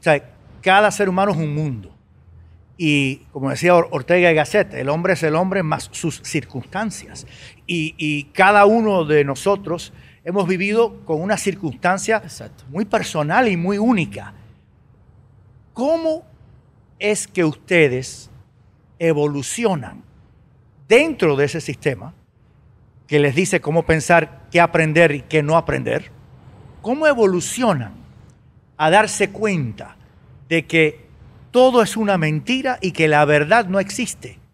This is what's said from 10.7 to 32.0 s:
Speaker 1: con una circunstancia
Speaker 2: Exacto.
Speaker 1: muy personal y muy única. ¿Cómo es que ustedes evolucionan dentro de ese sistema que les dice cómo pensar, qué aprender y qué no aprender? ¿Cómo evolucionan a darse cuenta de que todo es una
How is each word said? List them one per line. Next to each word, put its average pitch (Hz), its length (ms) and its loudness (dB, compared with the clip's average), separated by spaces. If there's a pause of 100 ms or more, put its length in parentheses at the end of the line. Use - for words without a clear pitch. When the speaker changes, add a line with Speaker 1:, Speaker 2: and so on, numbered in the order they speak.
Speaker 1:
con 156 160 -4
una 196 160 -2
circunstancia 185 840 -4
Speaker 2:
Exacto. - 460 -20
Speaker 1:
muy 165 160 -6
personal 190 640 0
y 190 80 0
muy 185 220 -2
única. 208 560 -2 (1400)
¿Cómo 320 520 -2 (720)
es 208 280 -2
que 180 180 -2
ustedes 147 840 -2 (680)
evolucionan 147 1040 -4 (880)
dentro 233 480 2
de 143 100 2
ese 160 140 -6
sistema 135 540 -8 (960)
que 147 100 2
les 143 160 2
dice 170 260 0
cómo 160 220 -2
pensar, 160 680 0
qué 170 100 2
aprender 165 520 4
y 143 100 -6
qué 156 200 0
no 151 140 2
aprender? 135 540 -2 (680)
¿Cómo 285 260 -2
evolucionan 196 880 0 (840)
a 156 140 2
darse 202 400 2
cuenta 180 680 -6 (520)
de 165 180 -2
que 156 400 0 (440)
todo 247 320 4
es - 140 -2
una 202 220 0